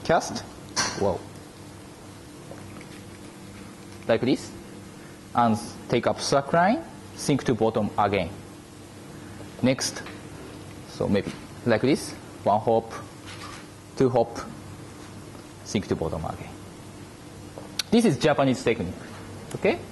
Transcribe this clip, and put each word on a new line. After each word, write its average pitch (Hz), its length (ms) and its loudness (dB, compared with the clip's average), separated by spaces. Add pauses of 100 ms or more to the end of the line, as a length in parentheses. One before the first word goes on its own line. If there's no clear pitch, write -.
Cast. - 400 4 (560)
Wow. 98 200 4 (3000)
Like 113 140 6
this. - 300 2 (840)
And 117 220 6 (320)
take 123 180 4
up - 120 2
slack - 320 2
line. 196 320 6 (320)
Sink - 300 2
to 131 100 4
bottom 110 420 4
again. 98 320 4 (1300)
Next. - 400 2 (880)
So - 180 -2
maybe 95 240 2 (340)
like 113 160 6
this. 131 300 4 (320)
One 104 160 6
hop. 113 340 2 (1040)
Two 131 140 6
hop. 117 300 4 (1200)
Sink - 240 -2
to 95 80 2
bottom 82 300 -2
again. - 240 -6 (1400)
This 226 160 8
is 165 120 6
Japanese 139 460 6
technique. 95 300 2 (600)
Okay? 285 240 2 (120)